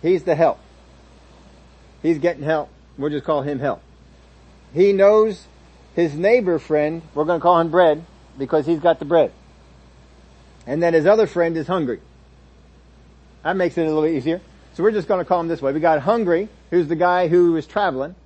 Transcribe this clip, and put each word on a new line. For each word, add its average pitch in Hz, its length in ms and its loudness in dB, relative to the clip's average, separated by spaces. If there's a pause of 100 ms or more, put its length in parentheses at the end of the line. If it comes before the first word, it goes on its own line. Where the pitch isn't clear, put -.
He's 175 220 0
the 175 100 0
help. 151 240 2 (1400)
He's 160 160 0
getting 165 240 -2
help. 151 280 -4 (280)
We'll 143 140 -6
just 147 120 -8
call 147 200 -2
him 143 160 -6
help. 135 220 -4 (920)
He 196 200 2
knows 208 520 2 (480)
his 165 220 -2
neighbor 185 420 2
friend, 156 460 -2 (100)
we're 147 120 -4
gonna 170 140 -2
call 175 200 4
him 165 100 -2
bread, 165 340 2 (360)
because 139 260 -2
he's 160 140 -2
got 165 180 0
the 160 80 -12
bread. 156 260 2 (1300)
And 143 160 -4
then 170 140 2
his 156 100 4
other 208 220 4
friend 165 280 -2
is 160 120 -6
hungry. 156 320 -4 (1400)
That 175 140 -4
makes 180 200 -2
it 165 60 0
a - 20 0
little 156 220 0
easier. 165 340 -4 (320)
So - 80 -8
we're 214 100 2
just 208 160 -6
gonna 185 180 -2
call 180 140 0
him 165 100 -6
this 165 120 -6
way. 135 100 -2
We 151 80 -4
got 160 200 2
hungry, 190 500 0 (220)
who's 170 160 0
the 165 80 -4
guy 180 320 2
who 170 300 4
is 151 100 -6
traveling. 165 480 -4 (100)